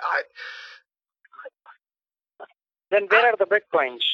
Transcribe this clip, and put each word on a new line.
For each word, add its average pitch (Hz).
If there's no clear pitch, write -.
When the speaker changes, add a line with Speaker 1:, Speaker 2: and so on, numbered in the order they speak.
Speaker 1:
I -
Speaker 2:
Then 202
where 226
Speaker 1:
I 240
Speaker 2:
are 214
the 196
Bitcoins? 160